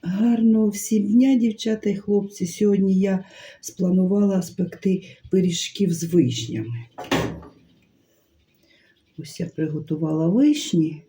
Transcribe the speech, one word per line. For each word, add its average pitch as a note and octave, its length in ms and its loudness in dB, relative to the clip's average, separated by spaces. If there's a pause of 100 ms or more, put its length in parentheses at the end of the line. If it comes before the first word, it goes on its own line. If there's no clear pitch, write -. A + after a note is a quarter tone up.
Гарного A3 680 2
всім G#3 380 -2
дня, B3+ 280 4
дівчата A3 540 -2
і G3 60 -2
хлопці. G3+ 520 -4
Сьогодні G3 520 2
я F#3+ 260 0 (360)
спланувала F#3 800 0
спекти F#3 640 -4 (280)
пиріжків F3+ 640 0
з E3+ 100 -6
вишнями. C#3+ 840 0 (2250)
Ось - 220 -16
я E3+ 60 -4
приготувала D#3 800 -4
вишні. F#3 800 2